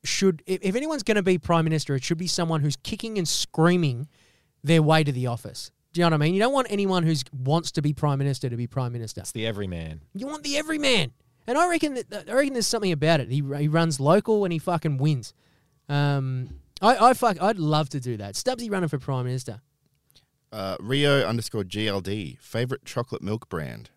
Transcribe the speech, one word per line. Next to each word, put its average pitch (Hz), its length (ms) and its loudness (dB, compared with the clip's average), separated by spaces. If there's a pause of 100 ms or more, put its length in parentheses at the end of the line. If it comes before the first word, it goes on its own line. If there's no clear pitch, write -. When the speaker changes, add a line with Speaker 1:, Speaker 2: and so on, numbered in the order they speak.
Speaker 1:
should, 190 420 0
if, 185 160 -4
if 190 140 0
anyone's 294 280 -2
gonna 208 200 2
be 185 140 2
Prime 165 260 2
Minister, 156 320 0
it 127 80 -4
should 170 140 -2
be 180 100 -6
someone 165 320 0
who's 143 160 0
kicking 220 420 -6
and 175 80 0
screaming 160 840 2 (560)
their 160 180 6
way 156 220 6
to 139 80 -2
the 127 140 -2
office. - 440 -8 (220)
Do 170 80 0
you - 20 6
know 170 140 6
what 147 40 2
I 147 40 4
mean? 170 80 4
You 196 80 2
don't 247 100 2
want 262 180 2
anyone 190 340 2
who's 156 280 2
wants 143 400 0
to 160 100 -2
be 147 120 0
Prime 143 260 0
Minister 139 300 -2
to 117 80 -6
be 120 100 -4
Prime 123 240 -4
Minister. 117 300 -10
Speaker 2:
It's - 100 -12
the 110 160 -4
everyman. 87 540 -6 (120)
Speaker 1:
You 220 140 -8
want 302 160 -8
the 285 140 -2
everyman. 285 560 0 (340)
And 247 100 0
I 349 120 4
reckon 311 240 0
that, 247 160 -8
that, 180 200 -10
I 214 40 -6
reckon 277 180 2
there's 240 160 0
something 208 240 0
about 151 300 2
it. 113 80 -8
He, 139 120 0 (160)
he 151 120 0
runs 165 320 2
local 202 420 4
and 180 80 0
he 165 80 -2
fucking 160 380 -2
wins. 139 360 0 (540)
Um, 139 640 0 (320)
I, 226 160 6 (120)
I 262 40 6
fuck, 214 280 0
I'd 202 180 2
love 151 320 2
to 139 100 -4
do 120 160 -6
that. 101 160 -10
Stubbsy 240 360 -4
running 185 200 -2
for 147 100 -4
Prime 127 260 -4
Minister. 127 360 -6 (920)
Speaker 3:
Uh, 98 300 -6
Rio 139 400 4
underscore 107 420 -2
G 104 240 -4
L 98 140 0
D, 95 400 -6
favourite 123 420 -6
chocolate - 380 -6
milk 110 260 -6
brand? 62 480 -10